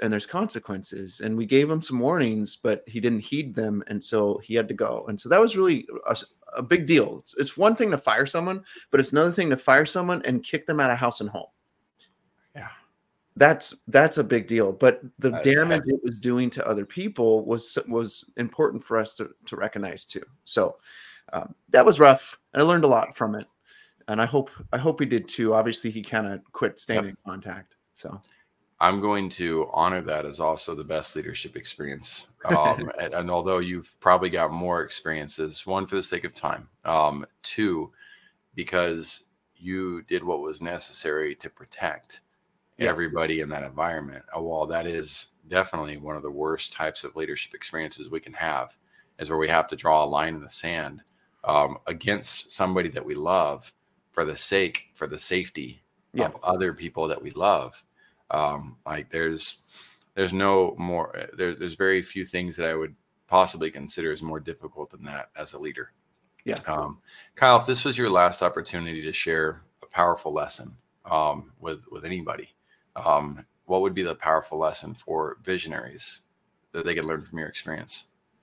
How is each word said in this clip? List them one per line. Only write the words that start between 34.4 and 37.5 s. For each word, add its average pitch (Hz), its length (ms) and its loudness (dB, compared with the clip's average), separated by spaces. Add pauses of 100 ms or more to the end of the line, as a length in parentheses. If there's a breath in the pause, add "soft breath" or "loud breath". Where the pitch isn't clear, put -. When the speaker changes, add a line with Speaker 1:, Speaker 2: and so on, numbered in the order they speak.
Speaker 2:
more 87 280 -2
experiences, 78 840 -6
one, 95 200 -2
for 98 100 -6
the 92 60 0
sake 87 220 -4
of 85 100 -12
time, - 340 -6 (180)
um, 76 400 2 (160)
two, 87 500 -2 (640 soft breath)